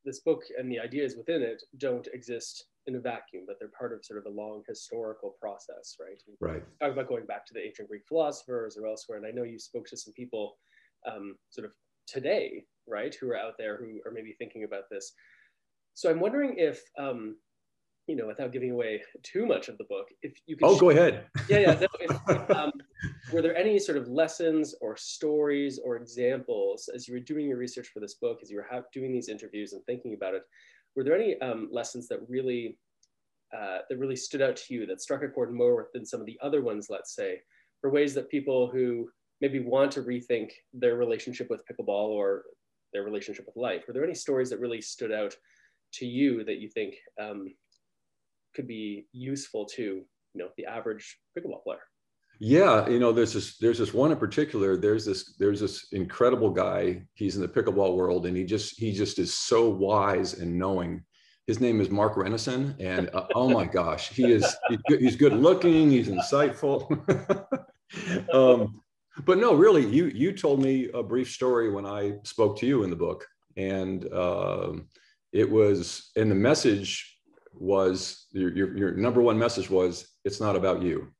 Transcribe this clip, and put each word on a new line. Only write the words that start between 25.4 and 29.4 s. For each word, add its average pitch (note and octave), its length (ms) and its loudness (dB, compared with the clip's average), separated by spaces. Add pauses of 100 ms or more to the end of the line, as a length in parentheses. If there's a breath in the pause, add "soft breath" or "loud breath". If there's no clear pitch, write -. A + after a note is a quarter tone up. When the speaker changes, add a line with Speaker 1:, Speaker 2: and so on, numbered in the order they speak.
Speaker 1:
or B2 180 -6
examples A#2+ 1000 -4
as B2 140 -14
you B2 60 -12
were B2 60 -8
doing D3 280 -6
your C3 80 -4
research B2 320 -10
for G#2+ 120 -16
this G#2 140 -12
book, A#2 280 -6
as G#2 80 -20
you G2+ 60 -10
were G2+ 140 -10
ha-, B2 120 -10 (100)
doing C3 200 -6
these A#2+ 180 -6
interviews G#2 420 -10